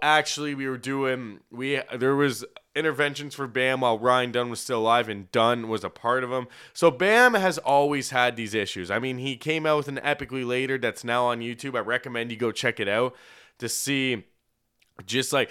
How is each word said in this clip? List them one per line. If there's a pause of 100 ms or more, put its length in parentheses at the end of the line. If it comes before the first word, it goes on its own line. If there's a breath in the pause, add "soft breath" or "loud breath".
actually,
we
were
doing, (100)
we, (140)
there
was (320)
interventions
for
Bam
while
Ryan
Dunn
was
still
alive,
and
Dunn
was
a
part
of
'em." (260 loud breath)
So
Bam
has
always
had
these
issues.
I
mean,
he
came
out
with
an
Epically
Later
that's
now
on
YouTube.
I
recommend
you
go
check
it
out (440 loud breath)
to
see (800)
just,
like,